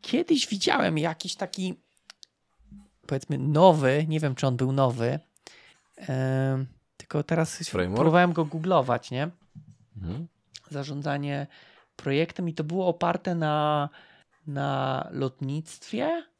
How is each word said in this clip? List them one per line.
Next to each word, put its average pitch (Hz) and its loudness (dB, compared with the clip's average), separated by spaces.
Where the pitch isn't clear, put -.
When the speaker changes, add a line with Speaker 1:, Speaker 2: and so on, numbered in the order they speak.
Speaker 1:
kiedyś 311 0
widziałem 180 0
jakiś 160 -4
taki, 185 -6
powiedzmy, 135 -4
nowy, 151 6
nie 156 0
wiem, 139 0
czy 139 -2
on 123 2
był 131 0
nowy, 127 2
em, 131 -2
tylko - -4
teraz 160 -2
Speaker 2:
Framework? 92 -2
Speaker 1:
próbowałem 165 6
go 165 0
googlować, 151 0
nie? 135 -4
Speaker 2:
Mhm. 101 -8
Speaker 1:
Zarządzanie 143 -6
projektem 165 -2
i 160 -6
to 160 -4
było 180 0
oparte 170 0
na, 151 2
na 139 -2
lotnictwie 156 -4